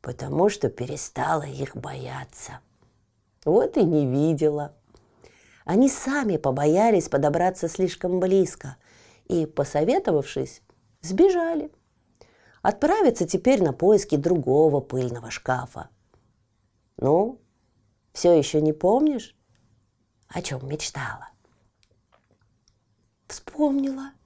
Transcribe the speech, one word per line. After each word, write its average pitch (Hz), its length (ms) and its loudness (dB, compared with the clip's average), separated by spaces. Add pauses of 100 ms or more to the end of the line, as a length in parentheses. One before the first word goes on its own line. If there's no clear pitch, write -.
«Потому 139 480 -2
что 156 200 -2
перестала 143 760 -6
их 135 320 -10
бояться. 131 840 -14 (840)
Вот 214 320 2
и 233 80 4
не 151 220 2
видела. 147 680 0 (920)
Они 240 240 4
сами 262 480 -2
побоялись 156 720 2
подобраться 165 600 0
слишком 180 500 -2
близко 185 580 0 (520)
и, 165 180 0
посоветовавшись, 151 1160 -2 (380)
сбежали. 330 720 2 (880)
Отправятся 285 680 2
теперь 202 360 2
на 147 100 2
поиски 180 440 2
другого 143 640 2
пыльного 120 500 -6
шкафа. - 580 -6 (1080)
Ну, 175 440 0 (720)
всё 175 200 4
ещё 151 280 4
не 156 120 2
помнишь?» 240 640 0 (920)
О 170 140 -8
чём 135 260 -8
мечтала? - 600 -10 (2000)
«Вспомнила! 277 840 -4 (160)